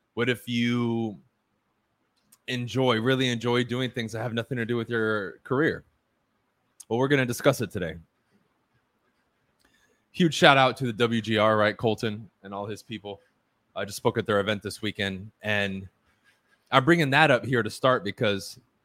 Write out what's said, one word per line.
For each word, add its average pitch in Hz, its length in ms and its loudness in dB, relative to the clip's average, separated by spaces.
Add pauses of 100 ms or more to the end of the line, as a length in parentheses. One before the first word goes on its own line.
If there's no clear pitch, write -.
(160)
What 117 120 -2
if 123 220 -2
you 117 680 -2 (1300)
enjoy, 123 500 0
really 131 300 2
enjoy 120 340 0
doing 123 260 -4
things 113 220 -8
that 110 100 -8
have 117 120 -6
nothing 117 240 -4
to 117 80 -2
do 120 100 -2
with 113 140 -4
your 110 560 -2
career? 131 400 0 (1000)
Well, 113 120 -2
we're 135 80 0
gonna 135 180 4
discuss 123 360 0
it 101 100 -6
today. 85 240 -6 (2250)
Huge 170 240 2
shout 151 200 8
out 127 220 4
to 135 80 -6
the 117 80 -2
W 113 260 0
G 107 200 0
R, 107 180 4
right? 104 180 2
Colton 110 540 -4 (140)
and 98 100 -14
all 101 140 -8
his 107 160 -12
people. 101 380 -12 (540)
I 101 100 -6
just 104 120 -12
spoke 120 220 -2
at 101 80 -4
their 104 120 2
event 101 220 -2
this - 220 -12
weekend, 98 480 -6 (100)
and 101 480 -4 (800)
I'm 131 160 4
bringing 165 240 2
that 143 220 6
up 120 120 2
here 117 200 0
to 107 80 -6
start 127 320 2
because 101 560 -4 (260)